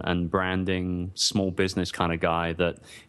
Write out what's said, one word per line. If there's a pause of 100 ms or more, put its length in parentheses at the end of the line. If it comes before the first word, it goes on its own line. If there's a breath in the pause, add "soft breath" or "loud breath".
and
branding,
small
business
kind
of
guy
that (320 loud breath)